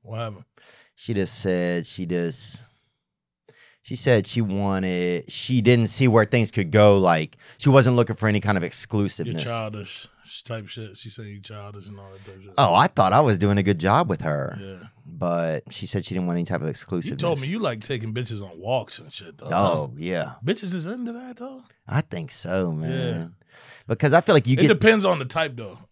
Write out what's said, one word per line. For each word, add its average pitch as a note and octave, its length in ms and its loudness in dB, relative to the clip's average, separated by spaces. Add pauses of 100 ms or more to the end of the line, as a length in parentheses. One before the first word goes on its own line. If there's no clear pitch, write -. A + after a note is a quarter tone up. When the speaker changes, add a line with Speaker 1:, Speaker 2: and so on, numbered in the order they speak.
Speaker 1:
What A2+ 180 -12
happened? A2 260 -10 (500)
Speaker 2:
She - 180 -6
just F#2+ 260 0
said, F2 480 0
she - 180 -8
just, E2+ 580 -4 (1160)
she - 140 -10
said A#2+ 320 4
she A#2+ 140 -2
wanted, F#2 880 0
she B2+ 300 0
didn't A#2 260 4
see C3 220 2
where A2 160 6
things A2+ 260 0
could F#2+ 180 -2
go. G#2 300 8
Like, E2 380 2 (200)
she - 120 2
wasn't B2+ 260 6
looking A#2 220 2
for A2 100 0
any G#2 140 2
kind G2+ 160 0
of E2+ 60 -2
Speaker 1:
You're E2+ 40 -4
Speaker 2:
exclusiveness. F#2 760 -4
Speaker 1:
childish A2 640 -10 (380)
type A2+ 220 -10
shit. G#2+ 300 -16
She A#2 120 -16
said A2 180 -16
you G2+ 120 -14
childish G2+ 480 -18
and G2+ 120 -18
all G2 120 -20
that F#2+ 140 -20
type F#2+ 180 -20
shit. G2 140 -20
Speaker 2:
Oh, A2+ 160 6
I B2 140 8
thought F#2+ 260 4
I B2 80 8
was A2+ 160 4
doing G2+ 200 4
a G2+ 60 2
good F#2 160 2
job A2 300 2
with E2+ 120 -2
her. D2 380 -4
Speaker 1:
Yeah. G2 280 -16 (180)
Speaker 2:
But E2+ 680 -4
she - 140 -12
said F#2+ 200 -4
she F2+ 100 -8
didn't F#2 120 -2
want F2 100 -2
any F2 80 -2
type F2 140 -4
of C2+ 40 -6
Speaker 1:
You D#2 80 -4
Speaker 2:
exclusiveness. - 500 -6
Speaker 1:
told E3 180 -2
me C3 80 -6
you F#3+ 120 -6
like B2 220 -4
taking A2+ 320 -6
bitches A2+ 300 -8
on E2+ 160 -18
walks A2+ 400 -4
and D3 140 -20
shit, - 240 -18
though. - 160 -16
Speaker 2:
Oh, E2 420 0
yeah. D#2+ 380 -6 (100)
Speaker 1:
Bitches F#3 300 -4
is E3 120 -6
into A#3 280 -10
that, B3 240 -16
though? C4 260 -16 (240)
Speaker 2:
I C3 140 -2
think E2 300 -8
so, F2+ 420 -4
man. D#2+ 180 -6
Speaker 1:
Yeah. E2 360 -4 (600)
Speaker 2:
Because C3 240 -4
I E3 100 6
feel F#3+ 140 4
like C#3 120 4
you B2+ 60 4
Speaker 1:
It C3 80 4
Speaker 2:
get D3 60 6
Speaker 1:
depends G#3 380 4
on F3 140 0
the C3 60 -6
type, D3+ 300 -4
though. G#2+ 240 -14 (120)